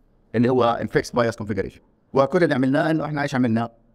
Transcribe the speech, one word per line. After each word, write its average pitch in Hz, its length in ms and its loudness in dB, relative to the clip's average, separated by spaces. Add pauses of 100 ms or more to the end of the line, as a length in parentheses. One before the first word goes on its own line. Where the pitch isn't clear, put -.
(340)
اللي 120 140 2
هو 117 320 2
الفيكس - 300 -4
بايس 117 260 -2
كونفيجريشن. 101 440 -4 (320)
وكل 139 320 2
اللي 147 100 2
عملناه 139 360 0
إنه 156 140 -2
إحنا 147 180 -6
إيش 139 120 -4
عملنا؟ 117 360 0 (240)